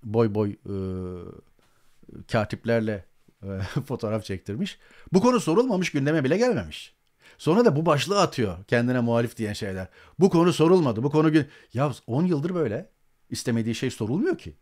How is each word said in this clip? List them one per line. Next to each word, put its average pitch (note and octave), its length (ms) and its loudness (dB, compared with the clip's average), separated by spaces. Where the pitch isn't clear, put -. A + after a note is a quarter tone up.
boy A2+ 320 0
boy, G#2 160 0
e, - 240 -10
katiplerle, G#2+ 720 -2
e, F#2+ 40 -12
<laughs> G2 400 -6
fotoğraf A2 360 -4
çektirmiş. G#2 560 -8
Bu F#3 80 6
konu B3 180 4
sorulmamış, F#3 520 0
gündeme D3 320 0
bile C#3 140 2
gelmemiş. F3 580 -2
Sonra G3+ 280 4
da E3+ 100 6
bu D#3+ 100 0
başlığı E3+ 360 2
atıyor G2 420 0
kendine B2 360 0
muhalif A#2 380 0
diyen G#2 160 -4
şeyler. F#2+ 340 -8
Bu F#3 100 6
konu E3+ 240 4
sorulmadı, D3+ 500 2
bu C#3+ 80 -2
konu D#3 200 4
gün-, D#3 160 2
ya, C3+ 180 -2
on C3+ 180 0
yıldır F3 300 -2
böyle. C#3+ 340 -4
İstemediği A#2 460 -4
şey C3 140 -4
sorulmuyor G3 480 -4
ki - 240 -18